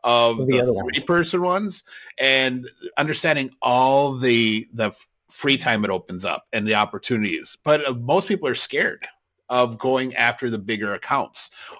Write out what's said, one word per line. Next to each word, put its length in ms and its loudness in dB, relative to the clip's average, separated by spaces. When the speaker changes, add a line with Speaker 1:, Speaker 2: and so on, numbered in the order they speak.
Speaker 1:
of 360 4
Speaker 2:
Of 80 -2
the 60 4
Speaker 1:
the 80 4
Speaker 2:
other 120 2
ones. 220 -4
Speaker 1:
three-person 460 0
ones," 420 -2
and 500 2
understanding 540 0
all 540 4
the, 580 2
the 120 -2
f-, 220 -8
free 280 0
time 280 0
it 60 -2
opens 340 -6
up 260 -4
and 160 -2
the 60 2
opportunities. 920 -2
But, 240 2
uh, 60 -2
most 340 0
people 220 -2
are 60 -2
scared 520 -4
of 280 2
going 380 0
after 340 0
the 80 -4
bigger 380 -6
accounts 560 -6